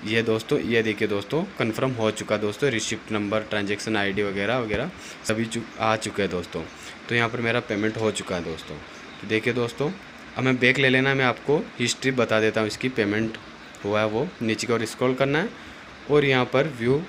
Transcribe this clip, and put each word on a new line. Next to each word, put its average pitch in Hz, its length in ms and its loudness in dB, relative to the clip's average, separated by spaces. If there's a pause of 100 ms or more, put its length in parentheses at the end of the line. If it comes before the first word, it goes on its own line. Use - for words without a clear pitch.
ये 110 180 2
दोस्तों, 113 380 2
ये 113 220 2
देखिए 107 260 0
दोस्तों, 101 340 -2 (160)
confirm 123 340 0
हो 113 180 2
चुका 107 240 -2
है 104 60 0
दोस्तों। 104 300 0
receipt 110 420 -4
number, 104 280 0
transaction 104 560 -2
आईडी 101 260 0
वगैरह 101 360 0
वगैरह 117 320 -2 (340)
सभी 113 200 0
चु-, 113 180 -6 (180)
आ 110 160 2
चुके 104 260 -2
हैं 95 80 0
दोस्तों। 87 320 -4 (460)
तो 117 60 -2
यहाँ 117 140 4
पर 120 120 -4
मेरा 117 200 2
payment 107 360 0
हो 110 140 2
चुका 98 260 -4
है 85 80 -4
दोस्तों। 80 320 -10 (440)
तो 104 80 -12
देखिए 110 240 2
दोस्तों, 123 380 0 (460)
अब 123 80 -2
मैं 131 140 4
bag 127 200 6
ले 135 100 6
लेना, 131 260 6
मैं 135 100 2
आपको 127 340 2 (200)
history 123 320 0
बता 113 300 4
देता 110 200 4
हूँ, 107 80 2
इसकी 127 200 -2
payment 110 500 0 (460)
हुआ 104 160 2
है 110 60 4
वो। 110 200 0 (160)
नीचे 110 240 0
की 117 60 2
ओर 113 120 2
scroll 127 300 0
करना 139 240 2
है 190 100 0 (600)
और 147 140 6
यहाँ 131 200 6
पर 135 240 2 (100)
view 127 300 2